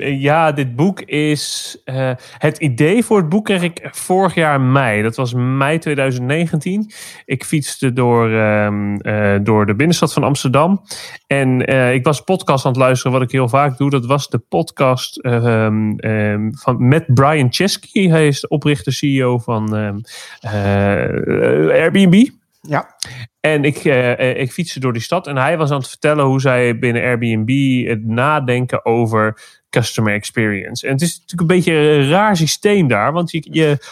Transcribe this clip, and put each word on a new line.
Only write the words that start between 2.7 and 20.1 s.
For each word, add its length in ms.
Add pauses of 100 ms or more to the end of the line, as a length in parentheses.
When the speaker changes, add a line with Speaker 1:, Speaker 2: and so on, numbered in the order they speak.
Speaker 1:
voor 120
het 120
boek 160
kreeg 160
ik 300
vorig 440
jaar 260
mei. 400
Dat 140
was 200
mei 440
tweeduizend 460
negentien. 640 (340)
Ik 180
fietste 500
door, 380
ehm, 640
eh, 480
door 220
de 100
binnenstad 380
van 100
Amsterdam. 580 (460)
En, 380
eh, 280
ik 100
was 180
podcast 440
aan 60
het 100
luisteren, 300
wat 100
ik 100
heel 180
vaak 280
doe. 120
Dat 160
was 240
de 100
podcast, 800
ehm, 800
ehm, 540
van, 360
met 260
Brian 400
Chesky. 560
Hij 180
is 140
de 60
oprichter, 460
C 80
E 220
O 140
van, 380
ehm, 240 (400)